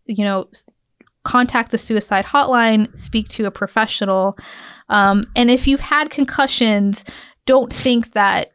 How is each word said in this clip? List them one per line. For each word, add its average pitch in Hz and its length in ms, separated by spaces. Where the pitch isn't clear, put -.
you 208 180
know, 196 300
s-, - 100
contact 247 480
the 226 80
suicide 208 460
hotline, 233 720
speak - 320
to - 160
a 196 60
professional. 196 840
Um, 202 360
and 240 140
if 254 180
you've 277 120
had 302 320
concussions, 220 920
don't 262 240
think 240 420
that 196 420